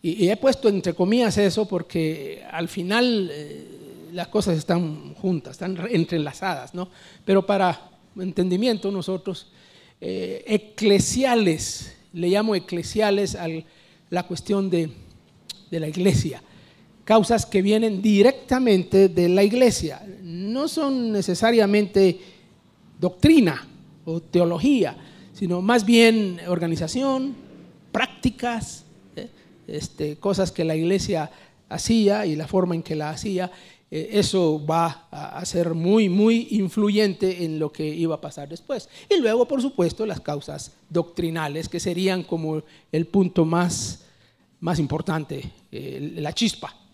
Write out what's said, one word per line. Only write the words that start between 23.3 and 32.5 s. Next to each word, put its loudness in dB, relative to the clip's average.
o -6
teología, 2
sino -4
más 2
bien 4
organización, -2
prácticas, -4
¿eh? -12
Este, -8
cosas 0
que -4
la 0
iglesia -2
hacía 2
y -2
la -6
forma 0